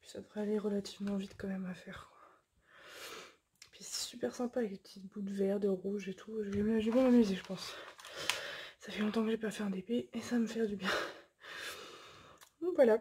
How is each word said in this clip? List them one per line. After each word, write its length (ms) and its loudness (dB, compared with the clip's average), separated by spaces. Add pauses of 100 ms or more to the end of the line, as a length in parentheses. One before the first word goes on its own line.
Puis 80 -20
ça 100 -12
devrait 220 -8
aller 180 2
relativement 560 -2
vite 220 -4
quand 100 -6
même 200 -4
à 60 -6
faire, 360 -14
quoi. 100 -20 (1500)
Puis 140 -18
c'est 240 -4
super 260 -4
sympa 240 -2
avec 120 0
les 60 -10
petites 360 -16
bouts 80 -8
de 100 -4
vert, 300 2
de 80 4
rouge 400 -2
et 40 -6
tout. 300 -6
Je 60 -4
vais, 320 4
je 60 2
vais 40 4
bien 120 6
m'amuser, 320 8
je 80 -6
pense. 300 -8 (1040)
Ça 120 -14
fait 100 -4
longtemps 220 2
que 80 2
j'ai 60 0
pas 120 -2
fait 140 -6
un 80 -2
D 100 -4
P 320 -2
et 80 -4
ça 140 -4
me 100 4
fait 220 -2
du 80 -2
bien. 160 -2 (1700)
Donc 140 2
voilà. 260 10